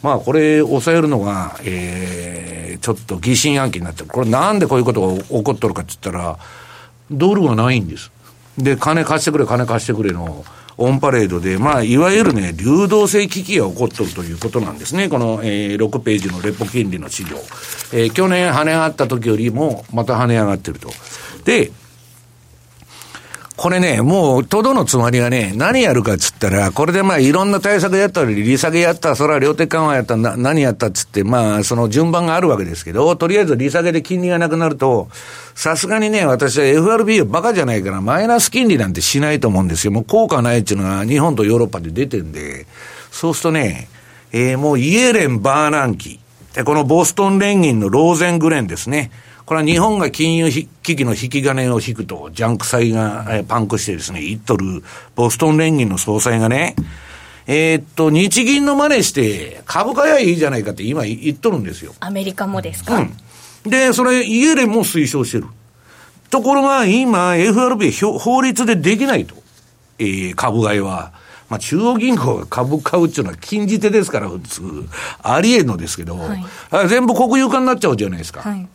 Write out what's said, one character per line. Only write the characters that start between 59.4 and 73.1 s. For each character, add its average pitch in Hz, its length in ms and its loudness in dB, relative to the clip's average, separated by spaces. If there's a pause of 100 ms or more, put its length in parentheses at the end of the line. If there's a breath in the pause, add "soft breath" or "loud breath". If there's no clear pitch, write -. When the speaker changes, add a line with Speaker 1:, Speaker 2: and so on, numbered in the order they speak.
Speaker 1:
株 214 300 -4
買 285 160 2
や 302 80 6
い 190 140 4
い 175 40 0
じ 160 80 2
ゃ 143 60 0
な 131 60 -2
い 107 80 -4
か 101 80 -6
っ - 20 -8
て 92 80 -12
今 131 220 -4
言 113 280 -4
っ 143 60 -8
と 220 140 0
る 165 60 -2
ん 110 40 -4
で 90 120 -8
す - 80 -16
よ。 80 180 -18
Speaker 2:
ア 180 100 -8
メ 196 140 -6
リ 190 80 -8
カ 196 160 -8
も 190 120 -6
で 160 140 -12
す - 80 -12
か？ 233 140 -2
Speaker 1:
う - 720 -8
ん。 - 20 -2
で、 262 220 4
そ 247 100 2
れ 254 240 2
イ 233 200 2
エ 320 100 4
レ 262 80 2
ン 226 40 2
も 220 140 0
推 165 240 0
奨 131 180 -2
し - 60 -8
て 117 80 -4
る。 90 60 -6 (840 soft breath)
と 269 140 0
こ 277 120 4
ろ 277 80 4
が 269 220 2
今、 190 520 2
エ 196 160 4
フ 233 100 4
ア 254 40 4
ー - 20 2
ル 247 80 0
ビ 202 100 0
ー 127 60 4
ひ - 120 -2
ょ-、 214 140 0
法 254 240 0
律 254 240 0
で 226 80 2
で 180 220 2
き 269 100 0
な 269 80 0
い 110 120 -2
と。 - 100 -20 (640)
え 113 40 -2
ー、 95 300 -4
株 113 300 0
買 104 140 0
い - 20 0
は。 92 320 -8 (360 loud breath)
ま 110 100 -8
あ、 - 20 -8
中 - 180 -4
央 233 180 0
銀 233 220 0
行 123 200 0
が 87 80 -10
株 139 360 -2
買 180 180 0
う 170 60 4
っ 160 40 0